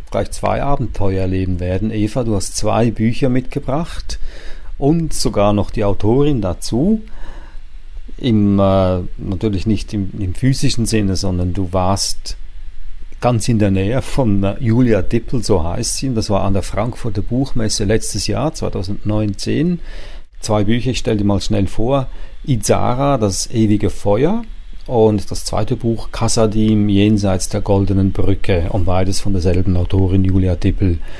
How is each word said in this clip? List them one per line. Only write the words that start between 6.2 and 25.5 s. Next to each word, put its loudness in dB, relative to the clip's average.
dazu. 0
Im, 2
äh, 2
natürlich -4
nicht -2
im, -4
im -2
physischen 2
Sinne, 0
sondern 0
du -2
warst 0
ganz 0
in 2
der 2
Nähe 0
von, 2
äh, 0
Julia 2
Dippel, 0
so 2
heißt -4
sie. -4
Und -2
das -2
war 0
an 2
der 2
Frankfurter -4
Buchmesse 0
letztes -2
Jahr, -2
zweitausendneunzehn. -2
Zwei 0
Bücher, 0
ich -2
stell 0
dir -2
mal 0
schnell 0
vor. 0
Izara, 0
das -2
ewige 2
Feuer. 0
Und 2
das -4
zweite -2